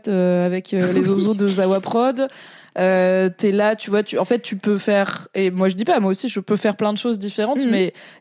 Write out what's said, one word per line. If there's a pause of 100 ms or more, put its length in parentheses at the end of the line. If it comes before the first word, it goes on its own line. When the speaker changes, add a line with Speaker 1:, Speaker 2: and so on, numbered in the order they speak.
Speaker 1:
euh,
avec,
euh,
les
ozos
de
Zawa
Prod. (520)
Euh,
t'es
là,
tu
vois,
tu,
en
fait,
tu
peux
faire,
et
moi
je
dis
pas,
moi
aussi
je
peux
faire
plein
de
choses
différentes,
Speaker 2:
Mhm.
Speaker 1:
mais (260)